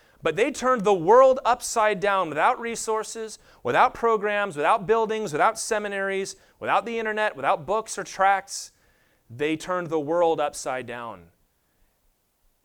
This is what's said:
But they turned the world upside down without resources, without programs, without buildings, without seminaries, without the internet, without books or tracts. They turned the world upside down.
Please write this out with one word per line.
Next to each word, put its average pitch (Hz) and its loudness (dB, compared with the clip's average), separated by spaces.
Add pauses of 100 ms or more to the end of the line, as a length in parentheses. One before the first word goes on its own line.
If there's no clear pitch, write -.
(240)
But 160 -2
they 262 2
turned 247 0
the 202 4
world 254 6
upside 214 0
down 190 0
without 185 2
resources, 220 -6 (240)
without 190 4
programs, 208 0
without 180 0
buildings, 220 0
without 190 2
seminaries, 196 -4 (240)
without 170 0
the 226 -6
internet, 214 -2
without 143 -2
books 214 -4
or 180 -6
tracts. - -2 (580)
They 147 -2
turned 180 -6
the 160 -2
world 165 0
upside 139 -6
down. 117 -12 (1400)